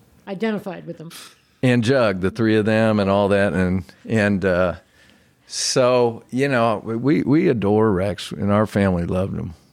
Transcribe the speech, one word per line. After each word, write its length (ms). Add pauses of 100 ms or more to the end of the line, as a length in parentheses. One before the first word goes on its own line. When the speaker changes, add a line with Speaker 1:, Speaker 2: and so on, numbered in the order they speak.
(260)
Speaker 1:
Identified 600
with 100
them. 140 (520)
Speaker 2:
and 220
Jug, 380
the 80
three 260
of 80
them 340
and 120
all 180
that. 240
And, 320 (240)
and, 380
uh, 300 (720)
so, 840
you 180
know, 300
we, 440
we 260
adore 440
Rex, 400
and 180
our 160
family 380
loved 320
him, 160 (200)